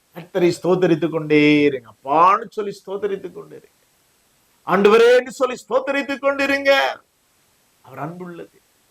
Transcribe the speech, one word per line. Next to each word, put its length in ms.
கர்த்தரை 380
ஸ்தோத்தரித்துக் 480
கொண்டே 500
இருங்க. 280
அப்பான்னு 600
சொல்லி 360
ஸ்தோத்தரித்துக் 460
கொண்டே 240
இருங்க. 200
ஆண்டவரேன்னு 640
சொல்லி 280
ஸ்தோத்தரித்துக் 540
கொண்டிருங்க. 760
அவர் 180
அன்புள்ளது, 600